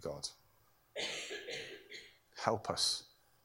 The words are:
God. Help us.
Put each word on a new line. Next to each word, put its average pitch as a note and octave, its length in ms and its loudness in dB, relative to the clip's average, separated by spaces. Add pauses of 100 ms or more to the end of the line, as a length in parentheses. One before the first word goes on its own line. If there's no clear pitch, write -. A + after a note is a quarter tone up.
God. C#2+ 240 -2 (2250)
Help A2 280 4
us. - 340 4 (400)